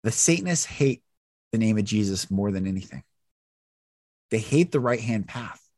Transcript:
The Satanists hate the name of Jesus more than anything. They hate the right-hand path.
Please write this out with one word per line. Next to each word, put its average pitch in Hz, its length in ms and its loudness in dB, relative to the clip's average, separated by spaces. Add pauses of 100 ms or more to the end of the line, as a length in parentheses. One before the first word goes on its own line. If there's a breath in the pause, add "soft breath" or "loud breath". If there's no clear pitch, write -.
The 113 80 0
Satanists 170 540 0
hate - 380 0 (480)
the 113 60 0
name 110 200 2
of 104 80 0
Jesus 101 440 0
more 98 220 0
than 95 160 -2
anything. 92 360 -8 (1300)
They 110 80 0
hate 160 320 2
the 143 80 2
right-hand 117 480 0
path. - 320 -12 (180)